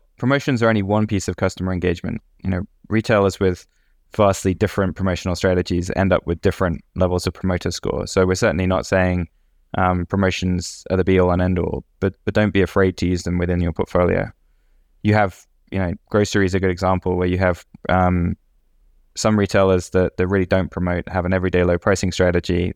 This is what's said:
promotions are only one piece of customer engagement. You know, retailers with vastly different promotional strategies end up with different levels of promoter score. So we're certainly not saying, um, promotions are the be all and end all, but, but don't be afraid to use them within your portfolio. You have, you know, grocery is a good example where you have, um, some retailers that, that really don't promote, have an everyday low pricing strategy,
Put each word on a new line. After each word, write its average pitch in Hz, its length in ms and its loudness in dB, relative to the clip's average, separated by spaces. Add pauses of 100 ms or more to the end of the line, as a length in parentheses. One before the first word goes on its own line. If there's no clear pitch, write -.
(160)
promotions 131 460 0
are 117 60 4
only 110 140 2
one 104 240 0
piece 104 220 -2
of 90 80 -4
customer 92 360 -2
engagement. 87 500 -4 (200)
You 95 80 -4
know, 92 120 -4 (260)
retailers 104 500 2
with 92 280 0 (500)
vastly 98 380 2
different 95 420 -2
promotional 92 400 -2
strategies 90 580 0
end 95 180 2
up - 140 0
with 82 140 -4
different 90 420 -2 (140)
levels 90 300 0
of 92 80 -4
promoter 92 360 -4
score. - 360 -6
So 95 200 2
we're 92 80 2
certainly 90 320 0
not 90 200 0
saying, 90 420 0 (480)
um, 90 300 0
promotions 92 840 -2
are 95 60 0
the 92 80 2
be 95 160 4
all 90 100 4
and 90 120 2
end 90 160 0
all, 76 260 -4 (160)
but, 98 140 -2 (100)
but 101 100 -4
don't 107 160 2
be 98 120 2
afraid 95 340 0
to 90 100 -2
use 90 160 -2
them 87 160 -2
within 87 220 0
your 82 120 0
portfolio. 90 600 0 (720)
You 104 120 4
have, 104 320 -2 (240)
you 95 80 -4
know, 90 140 -2 (160)
grocery 104 380 2
is 90 80 -2
a 95 60 0
good 92 100 0
example 92 460 -2
where 90 120 0
you 90 100 0
have, 92 260 0 (260)
um, 90 460 2 (800)
some 107 200 2
retailers 95 540 2
that, 92 260 0
that 90 120 0
really 95 180 0
don't 95 240 0
promote, 87 380 -4
have 92 160 -4
an 90 80 -2
everyday 90 320 0
low 87 120 2
pricing 92 360 0
strategy, 90 640 0